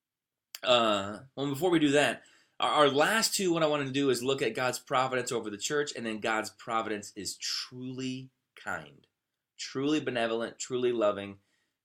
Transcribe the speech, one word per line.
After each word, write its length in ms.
uh, 560
well, 140
before 220
we 80
do 120
that, 320
our, 120
our 180
last 460
two, 180
what 100
I 40
wanna 240
do 180
is 140
look 180
at 140
God's 240
providence 540
over 180
the 80
church, 360
and 120
then 140
God's 300
providence 640
is 220
truly 960
kind, 520
truly 420
benevolent, 580
truly 340
loving, 440